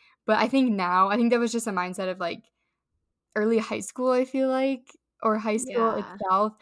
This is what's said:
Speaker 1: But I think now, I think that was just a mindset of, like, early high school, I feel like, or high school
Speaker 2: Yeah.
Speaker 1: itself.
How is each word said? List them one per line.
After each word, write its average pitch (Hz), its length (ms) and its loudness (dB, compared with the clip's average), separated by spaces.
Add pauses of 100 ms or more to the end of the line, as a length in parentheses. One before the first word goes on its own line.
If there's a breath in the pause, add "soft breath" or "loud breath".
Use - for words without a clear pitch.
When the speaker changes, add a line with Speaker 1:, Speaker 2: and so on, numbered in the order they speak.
(280 soft breath)
Speaker 1:
But 214 120 2
I 220 100 2
think 262 240 2
now, 185 360 2
I 208 80 2
think 233 140 2
that 240 100 4
was 233 120 0
just 233 140 -4
a 208 40 -4
mindset 185 400 -4
of, 185 80 -10
like, - 320 -8 (840)
early 220 240 2
high 220 220 -4
school, 254 300 -2
I 254 140 2
feel 262 240 -2
like, 262 480 -2 (260)
or 220 160 2
high 214 180 -2
school 226 360 0
Speaker 2:
Yeah. 202 280 -8
Speaker 1:
itself. 202 400 0